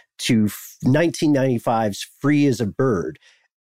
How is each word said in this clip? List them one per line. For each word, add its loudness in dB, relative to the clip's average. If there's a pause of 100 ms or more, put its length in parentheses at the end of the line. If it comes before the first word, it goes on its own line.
(200)
to 2
f-, -12
nineteen 2
ninety-five's 0 (140)
Free 2
as 0
a -2
Bird." -2 (460)